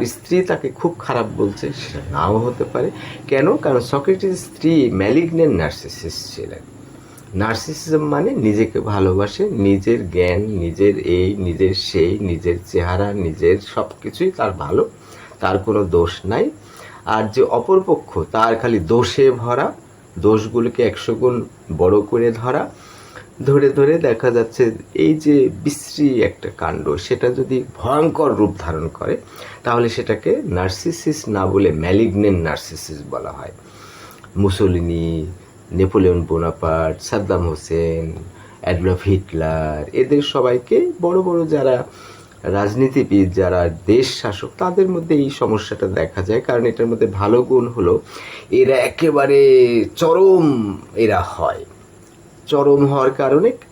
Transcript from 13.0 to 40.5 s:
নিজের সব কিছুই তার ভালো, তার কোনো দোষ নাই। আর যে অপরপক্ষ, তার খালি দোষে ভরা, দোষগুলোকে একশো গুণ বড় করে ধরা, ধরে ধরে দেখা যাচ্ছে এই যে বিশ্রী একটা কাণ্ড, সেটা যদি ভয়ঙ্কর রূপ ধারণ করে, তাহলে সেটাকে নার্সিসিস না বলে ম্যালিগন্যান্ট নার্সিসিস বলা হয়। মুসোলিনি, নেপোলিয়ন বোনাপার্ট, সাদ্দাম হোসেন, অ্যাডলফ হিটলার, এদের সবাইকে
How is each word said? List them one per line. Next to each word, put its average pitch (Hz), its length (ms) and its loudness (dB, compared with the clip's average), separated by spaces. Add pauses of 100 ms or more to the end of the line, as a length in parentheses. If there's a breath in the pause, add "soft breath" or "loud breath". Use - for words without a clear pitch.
নিজের 87 440 0 (160)
সব 107 140 -4 (140)
কিছুই 180 300 -2
তার 110 200 -2
ভালো, 87 320 -2 (560 loud breath)
তার 95 260 0
কোনো 107 160 0 (140)
দোষ 85 180 2 (180)
নাই। 160 140 0 (600 loud breath)
আর 110 180 -2 (100)
যে 127 100 2 (140)
অপরপক্ষ, 185 540 0 (200)
তার 113 300 2
খালি 117 180 0
দোষে 120 520 2
ভরা, 120 360 -2 (520)
দোষগুলোকে 110 640 0
একশো 113 320 -2
গুণ 120 200 0 (460)
বড় 92 200 4
করে 117 300 0
ধরা, 123 320 -4 (840 loud breath)
ধরে 139 220 4
ধরে 139 280 4
দেখা 131 340 2
যাচ্ছে 117 320 2 (300)
এই 156 200 2 (100)
যে 147 120 4 (280)
বিশ্রী 147 460 -2 (200)
একটা - 200 -10 (120)
কাণ্ড, 80 240 -4 (100)
সেটা - 320 -2 (120)
যদি 131 180 -2 (200)
ভয়ঙ্কর 151 600 0
রূপ 104 200 2
ধারণ 80 280 -6
করে, - 280 -6 (480 loud breath)
তাহলে 120 260 0
সেটাকে 113 420 -2 (260)
নার্সিসিস 147 720 -4
না 104 180 -2
বলে 95 240 2 (140)
ম্যালিগন্যান্ট 101 640 2
নার্সিসিস 76 520 -10 (120)
বলা 62 200 -8
হয়। - 220 -16 (840 loud breath)
মুসোলিনি, 87 720 0 (640 loud breath)
নেপোলিয়ন 92 480 2 (100)
বোনাপার্ট, 80 720 -2
সাদ্দাম 98 480 -2
হোসেন, 82 560 -4 (560 loud breath)
অ্যাডলফ 90 460 0
হিটলার, 80 760 -2 (100)
এদের 139 280 2
সবাইকে 127 560 0 (240)